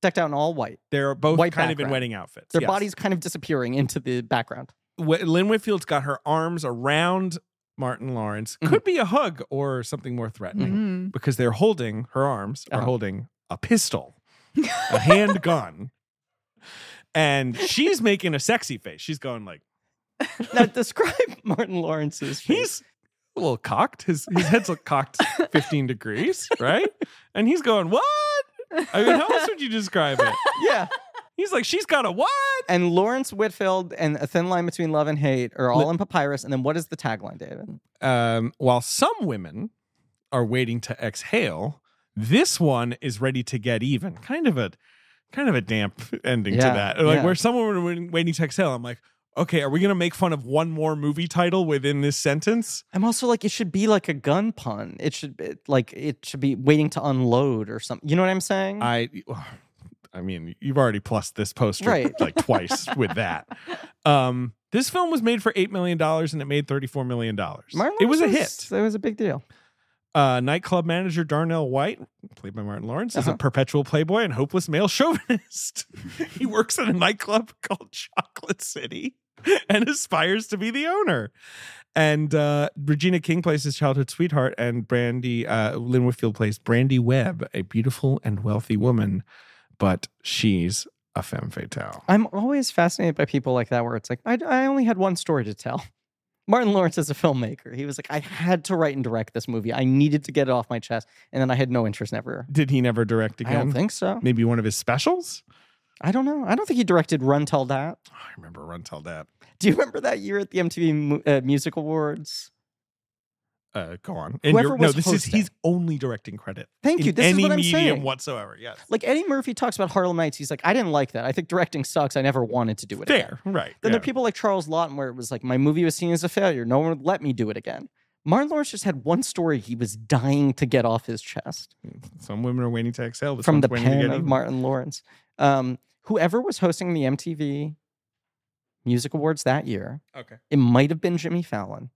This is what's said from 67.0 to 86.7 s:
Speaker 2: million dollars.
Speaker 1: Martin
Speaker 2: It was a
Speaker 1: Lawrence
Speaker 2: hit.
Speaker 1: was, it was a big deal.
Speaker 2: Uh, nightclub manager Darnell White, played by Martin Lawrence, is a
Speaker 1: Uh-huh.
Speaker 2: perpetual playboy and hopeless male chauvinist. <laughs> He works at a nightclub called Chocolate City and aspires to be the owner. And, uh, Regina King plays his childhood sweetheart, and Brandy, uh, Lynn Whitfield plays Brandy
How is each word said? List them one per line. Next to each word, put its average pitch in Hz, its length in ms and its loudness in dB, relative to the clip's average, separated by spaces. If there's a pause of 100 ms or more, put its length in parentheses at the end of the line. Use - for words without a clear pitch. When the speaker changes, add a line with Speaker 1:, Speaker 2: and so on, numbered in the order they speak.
Speaker 2:
million 120 320 -2
dollars. - 380 -8
Speaker 1:
Martin 254 260 0
Speaker 2:
It 285 60 8
was 294 140 4
a 330 80 4
Speaker 1:
Lawrence 220 100 2
Speaker 2:
hit. - 320 -4
Speaker 1:
was, 196 100 -2
it - 40 2
was 214 120 0
a 214 40 -4
big 208 180 -6
deal. 139 260 -2 (720)
Speaker 2:
Uh, 139 260 4
nightclub 165 460 0
manager 170 380 -2
Darnell 156 440 0
White, 135 320 -2 (360)
played 98 180 -12
by 107 80 -10
Martin 104 260 -8
Lawrence, 143 280 -6
is 135 100 0
a 156 60 2
Speaker 1:
Uh-huh. 151 60 -2
Speaker 2:
perpetual 139 460 2
playboy 160 400 2
and 170 100 -2
hopeless 147 360 -2
male 170 180 2
chauvinist. - 1000 0 (220)
<laughs> - 280 -10
He 262 80 -4
works 220 320 0
at 247 100 0
a 214 60 2
nightclub 208 580 0 (120)
called - 280 -8
Chocolate - 720 -6
City - 540 -10 (520)
and 214 220 4
aspires 196 600 0
to 208 80 -4
be 214 120 -2
the 269 160 -4
owner. 320 460 0 (640)
And, 151 400 4
uh, 147 420 2
Regina 151 420 2
King 170 220 0
plays 151 220 0
his 143 120 -2
childhood 139 360 0
sweetheart, 147 480 0
and 120 280 -2
Brandy, 120 600 0
uh, 110 300 0
Lynn 123 280 2
Whitfield 117 300 0
plays 104 240 0
Brandy 127 400 4